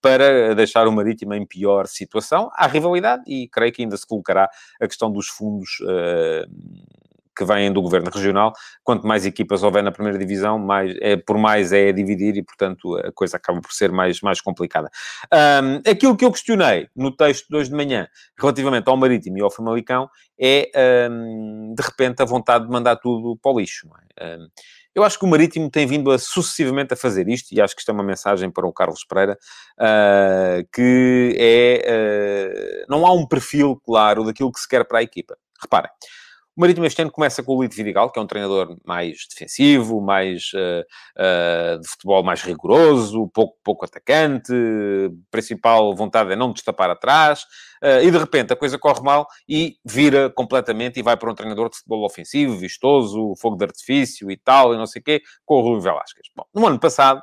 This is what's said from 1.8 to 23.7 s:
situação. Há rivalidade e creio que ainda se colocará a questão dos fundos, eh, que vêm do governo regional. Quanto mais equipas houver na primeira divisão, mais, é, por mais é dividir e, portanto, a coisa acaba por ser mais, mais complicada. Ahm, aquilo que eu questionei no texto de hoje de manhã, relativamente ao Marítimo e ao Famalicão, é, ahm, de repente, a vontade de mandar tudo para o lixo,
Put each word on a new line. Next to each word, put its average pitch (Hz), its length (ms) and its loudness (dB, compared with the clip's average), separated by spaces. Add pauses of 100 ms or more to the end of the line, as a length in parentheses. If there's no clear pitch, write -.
situação. - 680 -4
Há 175 100 0
rivalidade 180 600 0
e 127 200 -10
creio 117 240 0
que 120 120 -8
ainda 104 120 -6
se - 120 -12
colocará 95 420 0 (320)
a 104 60 -4
questão 110 240 -4
dos 101 160 -6
fundos, 104 420 -10 (180)
eh, 85 580 -2 (920)
que 98 80 -4
vêm 101 260 0
do 95 100 0
governo 87 300 0
regional. 101 400 0 (320)
Quanto 107 240 -2
mais 107 180 0
equipas 95 380 -4
houver 104 180 2
na 101 100 -2
primeira 101 260 -6
divisão, 98 420 -4
mais, 98 400 -2
é, 104 160 2
por 104 220 -2
mais 107 340 2
é 98 220 4
dividir 98 420 -2
e, 98 80 -4
portanto, 92 540 -6
a 90 160 -8
coisa 90 240 -4
acaba 87 240 -4
por - 100 -18
ser 95 220 -2
mais, 92 260 0
mais 95 220 -2
complicada. 85 480 -6 (420)
Ahm, 143 480 4 (100)
aquilo 220 280 4
que 254 80 2
eu 247 80 6
questionei 160 600 0
no 131 220 -4
texto 147 320 2
de 151 80 -8
hoje 143 140 -2
de 143 80 -8
manhã, 131 300 -4 (300)
relativamente 131 520 0
ao 131 80 4
Marítimo 113 400 0
e 98 40 -4
ao 101 80 0
Famalicão, 117 600 -4 (280)
é, 135 380 2
ahm, 113 1000 0
de 113 80 -8
repente, 127 400 -2
a 131 40 2
vontade 120 400 0
de 120 60 -10
mandar 120 260 0
tudo 117 440 -6
para 139 120 0
o 120 60 0
lixo, - 280 -8